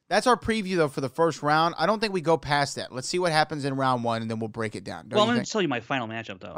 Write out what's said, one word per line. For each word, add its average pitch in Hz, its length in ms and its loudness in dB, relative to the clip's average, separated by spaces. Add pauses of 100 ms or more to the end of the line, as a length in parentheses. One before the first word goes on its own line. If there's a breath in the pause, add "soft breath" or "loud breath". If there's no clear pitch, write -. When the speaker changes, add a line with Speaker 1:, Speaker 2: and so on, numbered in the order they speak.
Speaker 1:
That's 202 200 2
our 240 80 6
preview, 190 400 -2
though, 160 120 4
for 143 120 -6
the 135 80 -2
first 165 340 0
round. 156 340 4
I 156 80 0
don't 208 140 2
think 208 140 -2
we 185 80 -2
go 160 180 4
past 143 380 0
that. 107 160 -8
Let's 127 160 -8
see 180 100 -2
what 180 140 2
happens 151 320 2
in 139 100 -2
round 131 300 2
one, 113 180 0
and 113 80 -6
then 113 80 -4
we'll 113 100 -4
break 110 280 -6
it 92 80 -10
down. 92 240 -12
Don't - 80 -2
Speaker 2:
Well, 208 80 6
Speaker 1:
you 226 60 2
Speaker 2:
I'm 240 40 2
gonna 240 60 2
Speaker 1:
think? - 100 -8
Speaker 2:
tell 214 120 -2
you 175 60 0
my 120 120 -2
final 123 260 -4
matchup, 110 340 -10
though. 98 180 -14